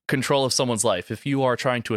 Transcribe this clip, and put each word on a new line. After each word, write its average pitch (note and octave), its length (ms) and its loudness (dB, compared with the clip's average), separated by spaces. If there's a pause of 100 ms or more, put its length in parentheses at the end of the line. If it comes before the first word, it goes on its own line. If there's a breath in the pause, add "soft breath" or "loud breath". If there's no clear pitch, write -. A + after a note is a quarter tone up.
control C#3 360 2
of B2+ 80 0
someone's B2 320 0
life. G2 280 0
If G#2+ 120 -10
you C3+ 200 0
are B2 100 2
trying B2 280 -2
to A2+ 140 -4